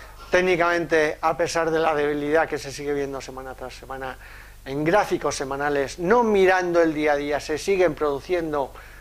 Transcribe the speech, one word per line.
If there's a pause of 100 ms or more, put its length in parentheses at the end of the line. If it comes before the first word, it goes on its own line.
(300)
Técnicamente,
a
pesar
de
la
debilidad
que
se
sigue
viendo
semana
tras
semana (480)
en
gráficos
semanales,
no
mirando
el
día
a
día,
se
siguen
produciendo (280)